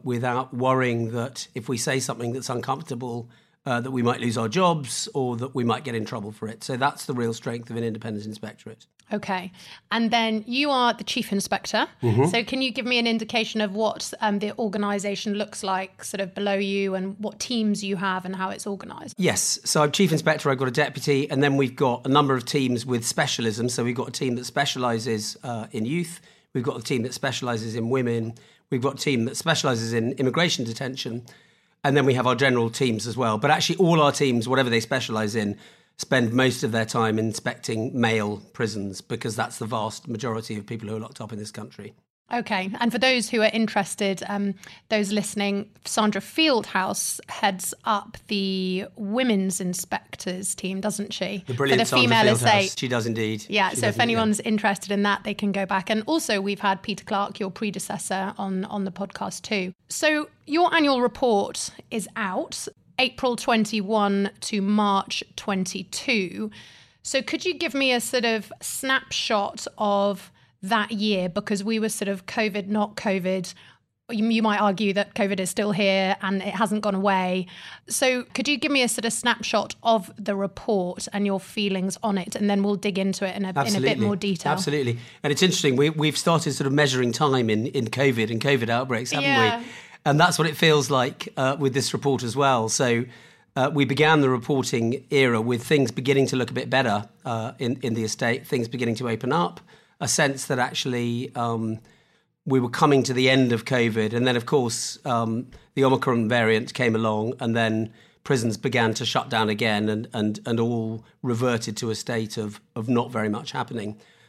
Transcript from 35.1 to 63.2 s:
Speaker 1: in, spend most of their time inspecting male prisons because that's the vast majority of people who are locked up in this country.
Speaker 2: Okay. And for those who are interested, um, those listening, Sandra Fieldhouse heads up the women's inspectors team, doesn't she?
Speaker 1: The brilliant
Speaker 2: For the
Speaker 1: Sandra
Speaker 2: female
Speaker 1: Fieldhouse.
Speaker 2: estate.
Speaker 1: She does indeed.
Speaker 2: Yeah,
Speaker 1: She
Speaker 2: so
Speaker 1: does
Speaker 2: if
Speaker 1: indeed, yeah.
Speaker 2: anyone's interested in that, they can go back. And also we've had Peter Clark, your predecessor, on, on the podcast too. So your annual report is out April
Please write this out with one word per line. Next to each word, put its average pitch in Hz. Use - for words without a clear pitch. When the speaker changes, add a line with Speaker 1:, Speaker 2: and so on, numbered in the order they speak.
Speaker 1:
in, 104
spend 120
most 127
of 113
their 113
time 110
inspecting 113
male 107
prisons 101
because 113
that's 117
the 117
vast 110
majority 113
of 101
people 110
who 110
are 110
locked 113
up 110
in 107
this 107
country. 104
Speaker 2:
Okay. 208
And 240
for 240
those 254
who 226
are 214
interested, 202
um, 202
those 208
listening, 202
Sandra 208
Fieldhouse 208
heads -
up 208
the 190
women's 202
inspectors 180
team, 190
doesn't 208
she? 190
Speaker 1:
The 127
brilliant 135
Speaker 2:
For 226
the 233
Speaker 1:
Sandra 240
Speaker 2:
female 214
Speaker 1:
Fieldhouse. -
Speaker 2:
estate. 202
Speaker 1:
She -
does 120
indeed. 110
Speaker 2:
Yeah, 202
Speaker 1:
She -
Speaker 2:
so -
Speaker 1:
does 208
Speaker 2:
if -
Speaker 1:
indeed, -
yeah. 240
Speaker 2:
anyone's 214
interested 208
in 202
that, 202
they 208
can 202
go 196
back. 190
And 214
also 302
we've 196
had 196
Peter 202
Clark, -
your 190
predecessor, 196
on, 190
on 202
the 190
podcast 190
too. 185
So 302
your 330
annual 285
report -
is 208
out 214
April 254